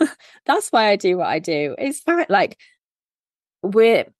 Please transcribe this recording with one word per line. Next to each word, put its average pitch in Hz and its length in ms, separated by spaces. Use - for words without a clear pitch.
<laughs> - 200
that's 339 240
why 220 180
I 202 80
do 180 220
what 165 100
I 147 100
do. 147 400
It's 277 220
fine." 339 280
Like, - 300
we're, 214 440